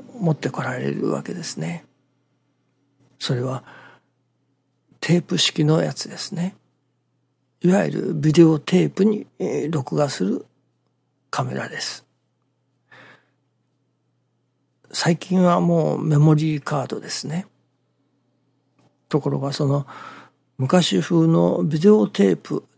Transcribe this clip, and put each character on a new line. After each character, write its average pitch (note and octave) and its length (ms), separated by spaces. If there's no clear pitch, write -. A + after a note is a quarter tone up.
持 E3+ 140
っ - 20
て C#3 140
こ - 120
ら B2+ 160
れ - 140
る - 180
わ C#2 140
け - 100
で - 80
す - 140
ね。 E3 300
そ - 160
れ B2 60
は B2+ 240
テ F3 200
ー - 40
プ - 140
式 - 260
の D#3 180
や D3+ 120
つ - 160
で F#3 80
す - 160
ね。 F3 240
い E3+ 80
わ F#3 160
ゆ D3 60
る - 220
ビ D3+ 200
デ E3+ 100
オ D#3+ 160
テ F3 280
ー C#3 40
プ G3 140
に、 G#3+ 200
え C#3+ 300
ー、 - 20
録 D#3 240
画 D3 140
す F#3 160
る A3+ 200
カ - 140
メ B2+ 100
ラ - 140
で - 100
す。 - 260
最 - 260
近 F#3 260
は F3 180
も E3 340
う - 80
メ D#3 140
モ D3+ 180
リ D3+ 240
ー - 20
カ C#3+ 220
ー B2 40
ド - 120
で - 100
す - 160
ね。 D#3+ 220
と C#3 60
こ C#3+ 80
ろ C#3 100
が、 C#3 140
そ D3+ 120
の C#3 220
昔 F3+ 420
風 E3 280
の F3 360
ビ D#3 160
デ F#3+ 100
オ G#3 180
テ G3 260
ー E3 40
プ - 280